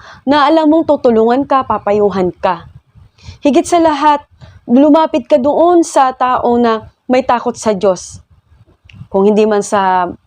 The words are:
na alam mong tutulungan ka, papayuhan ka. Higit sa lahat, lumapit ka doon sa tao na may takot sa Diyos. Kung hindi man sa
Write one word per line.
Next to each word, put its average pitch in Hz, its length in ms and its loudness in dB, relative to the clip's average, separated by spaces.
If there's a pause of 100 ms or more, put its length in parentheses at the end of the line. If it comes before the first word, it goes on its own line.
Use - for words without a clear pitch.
(240)
na 277 240 2
alam 320 160 2
mong 311 240 2
tutulungan 247 560 0
ka, 269 240 -2
papayuhan 202 640 -2
ka. 170 400 -6 (720)
Higit 285 240 2
sa 339 160 2
lahat, 294 400 0 (400)
lumapit 302 640 2
ka 302 80 2
doon 320 480 2
sa 277 320 0
tao 247 400 -2
na 233 320 -2 (160)
may 254 160 0
takot 247 320 -2
sa 220 240 -4
Diyos. 185 480 -4 (880)
Kung 196 160 2
hindi 214 160 2
man 214 160 -2
sa 190 480 -2 (180)